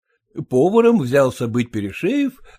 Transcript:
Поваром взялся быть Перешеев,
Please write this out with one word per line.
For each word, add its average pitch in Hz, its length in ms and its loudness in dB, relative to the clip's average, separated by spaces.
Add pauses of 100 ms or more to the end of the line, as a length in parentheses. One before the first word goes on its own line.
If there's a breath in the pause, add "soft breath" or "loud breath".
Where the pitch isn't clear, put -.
(420)
Поваром 214 560 2
взялся 127 500 0
быть 120 220 -2
Перешеев, 190 680 -4 (180 soft breath)